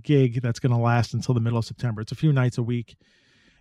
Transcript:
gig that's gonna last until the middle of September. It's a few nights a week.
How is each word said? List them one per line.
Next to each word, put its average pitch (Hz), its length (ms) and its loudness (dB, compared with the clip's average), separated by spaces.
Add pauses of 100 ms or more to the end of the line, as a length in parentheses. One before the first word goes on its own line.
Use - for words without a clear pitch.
gig 131 400 2
that's 117 160 -2
gonna 120 200 2
last 117 360 2
until 120 180 -2
the 120 80 2
middle 117 180 0
of 113 60 -2
September. 110 380 -8
It's - 100 -10
a 120 40 -10
few 156 180 2
nights 123 240 0
a 123 40 -2
week. 117 340 -6 (640)